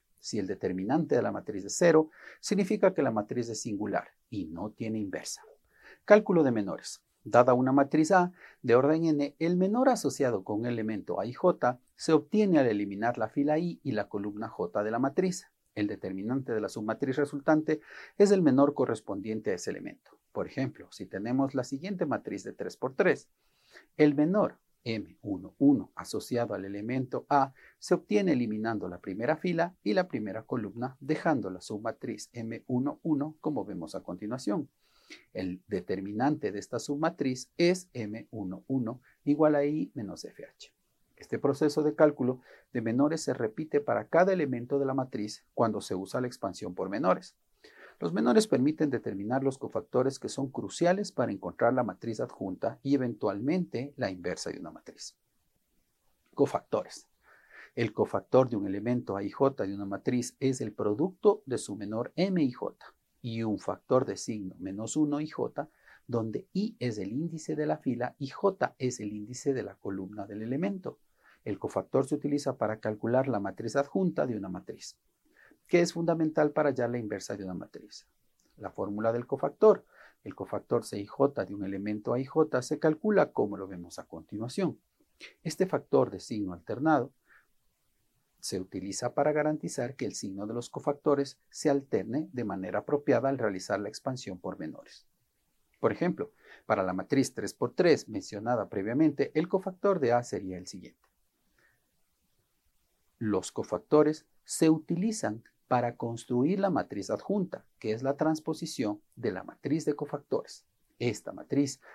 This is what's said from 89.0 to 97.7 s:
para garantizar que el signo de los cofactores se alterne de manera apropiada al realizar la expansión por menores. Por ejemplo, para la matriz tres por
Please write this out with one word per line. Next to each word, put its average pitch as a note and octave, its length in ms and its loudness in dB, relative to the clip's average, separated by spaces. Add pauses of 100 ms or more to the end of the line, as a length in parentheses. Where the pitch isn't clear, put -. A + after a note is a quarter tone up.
para D3 180 4
garantizar D3+ 640 -2
que B2+ 80 -6
el G#2+ 100 -4
signo G2+ 320 -8
de A2 60 -6
los A#2 160 -6
cofactores C#3 720 0 (100)
se - 220 0
alterne C3+ 640 0
de A#2+ 100 -4
manera F#2+ 360 -4
apropiada C3+ 500 2
al C3+ 80 -2
realizar G2+ 420 -2
la G2+ 80 -6
expansión B2+ 500 -8
por F#2 200 -8
menores. - 480 -14 (760)
Por A2 120 2
ejemplo, G2 380 -4 (360)
para G2+ 160 2
la F#2 100 0
matriz B2+ 400 0
tres G2+ 220 -6
por - 180 -4